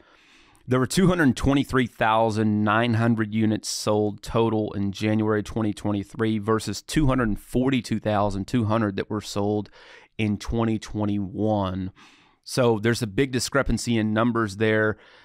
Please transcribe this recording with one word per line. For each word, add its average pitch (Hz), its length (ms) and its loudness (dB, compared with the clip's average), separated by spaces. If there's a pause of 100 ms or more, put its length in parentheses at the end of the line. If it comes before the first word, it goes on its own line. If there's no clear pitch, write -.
(640)
There 123 140 2
were 127 80 2
two 185 220 4
hundred 151 280 4
twenty-three 131 520 2
thousand 110 720 2
nine 113 320 2
hundred 110 400 2
units 110 340 0
sold 107 540 -2
total 110 520 0
in 98 180 -4
January 107 500 0
twenty 107 300 -2
twenty-three 104 640 -4
versus 104 440 -2
two - 260 0
hundred 123 300 0
forty-two 127 600 -2
thousand 101 480 -2
two 120 200 0
hundred 107 300 0
that - 140 -4
were 107 100 -4
sold 104 500 -4 (480)
in 104 200 -2
twenty 113 400 -2
twenty-one. 101 1120 -4 (540)
So 120 340 2
there's 113 240 0
a 117 60 -4
big 123 240 -2
discrepancy 120 640 0
in 107 140 0
numbers 110 460 0
there. 110 400 2 (260)